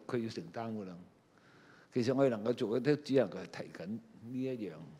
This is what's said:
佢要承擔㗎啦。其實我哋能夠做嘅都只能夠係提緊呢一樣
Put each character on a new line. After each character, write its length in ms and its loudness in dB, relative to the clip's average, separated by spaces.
佢 180 0
要 60 -2
承 140 -6
擔 180 -4
㗎 140 -4
啦。 100 -10
其 120 2
實 120 2
我 80 6
哋 60 8
能 140 0
夠 100 2
做 260 0
嘅 40 0
都 140 6
只 180 0
能 120 8
夠 120 -8
係 240 -8
提 120 -14
緊 120 -8
呢 560 -6
一 80 -2
樣 220 -4